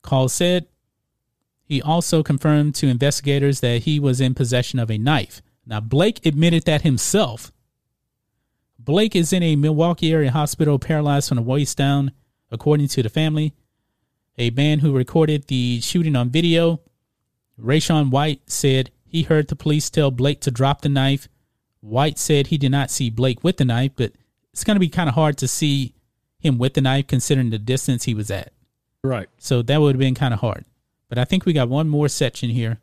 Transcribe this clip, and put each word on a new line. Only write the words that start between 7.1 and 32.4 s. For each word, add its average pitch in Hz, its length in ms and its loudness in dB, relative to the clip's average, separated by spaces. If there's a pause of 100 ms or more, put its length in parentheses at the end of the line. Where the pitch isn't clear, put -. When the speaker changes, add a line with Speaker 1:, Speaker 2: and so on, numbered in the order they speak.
Speaker 1:
Blake 175 380 0
is 170 180 2
in 185 80 2
a 160 140 2
Milwaukee 156 580 2
area 151 160 2
hospital, 147 480 0
paralyzed 143 520 0
from 131 80 0
the 120 40 0
waist 131 340 -2
down, 139 360 0 (400)
according 147 380 0
to - 120 -2
the 110 80 -2
family. 156 460 -2 (800)
A 117 140 0
man 147 280 2
who 143 140 2
recorded 151 540 0
the 123 340 -2
shooting 160 340 0
on 123 140 0
video, 165 520 2 (800)
Rayshawn 143 520 0
White, 147 340 0
said 131 460 0 (120)
he 165 200 -4
heard 151 240 0
the 156 80 -6
police 151 340 -2
tell 143 220 0
Blake 135 300 -2
to 139 100 -2
drop 135 300 0
the 147 80 0
knife. 139 380 0 (540)
White 127 380 -2
said 143 280 2
he 156 120 0
did 139 100 2
not 135 220 0
see 127 180 -2
Blake 123 340 -2
with 175 140 0
the 139 80 2
knife, 123 300 0
but - 180 -4 (400)
it's - 100 -10
gonna 208 160 2
be 180 100 2
kinda 165 240 -2
hard 151 240 2
to 131 100 -4
see 139 480 -2 (420)
him 131 220 0
with 127 160 -2
the 151 60 2
knife 135 260 0
considering 131 420 0
the 110 80 -2
distance 123 460 -2
he 123 100 -2
was 107 160 -4
at. - 240 -8 (500)
Speaker 2:
Right. 123 260 -4 (100)
Speaker 1:
So 120 240 0
that 139 180 2
would 143 140 4
have 127 40 -2
been 131 140 2
kinda 123 220 -2
hard. 110 300 -4 (440)
But 120 80 -6
I 127 80 0
think 185 200 -2
we 175 80 2
got 131 160 2
one 151 200 0
more 147 180 2
section 123 440 -2